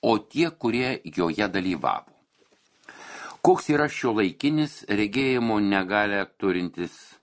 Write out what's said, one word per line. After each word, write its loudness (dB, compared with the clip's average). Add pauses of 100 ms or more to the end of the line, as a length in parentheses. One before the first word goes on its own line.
o 4
tie, 0
kurie -2
joje 0
dalyvavo. -2 (1300)
Koks 2
yra 2
šiuolaikinis 0
regėjimo 0
negalią 2 (160)
turintis -2 (260)